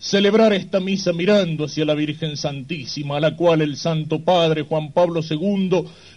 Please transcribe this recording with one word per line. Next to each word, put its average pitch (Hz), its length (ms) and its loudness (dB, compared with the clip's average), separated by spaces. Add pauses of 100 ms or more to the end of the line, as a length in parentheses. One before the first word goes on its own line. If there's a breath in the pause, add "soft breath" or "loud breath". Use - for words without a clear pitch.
celebrar 208 500 4
esta 190 280 -2
misa 190 320 -2
mirando 170 520 2
hacia 147 200 -2
la 151 100 0
Virgen 151 420 -4
Santísima, 143 840 -6
a - 20 0
la 156 160 2
cual 165 260 4
el 147 140 -2
Santo 160 480 -2
Padre 165 380 2
Juan 151 280 -4
Pablo 170 320 2
segundo 180 680 0 (280 loud breath)